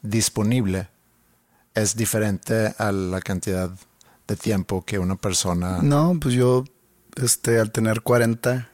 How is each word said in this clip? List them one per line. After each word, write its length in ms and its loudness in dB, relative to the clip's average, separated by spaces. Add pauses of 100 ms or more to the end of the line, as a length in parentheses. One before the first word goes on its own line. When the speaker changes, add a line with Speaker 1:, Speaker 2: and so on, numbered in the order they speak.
Speaker 1:
disponible 880 0 (840)
es 220 0
diferente 840 0
a 140 0
la 300 -2
cantidad 480 -4 (580)
de 80 -2
tiempo 480 -2
que 140 -4
una 180 -2
persona 680 -2
Speaker 2:
No, 380 4
pues 140 0
yo, 300 4 (520)
este, 420 0
al 140 0
tener 300 0
cuarenta, 720 2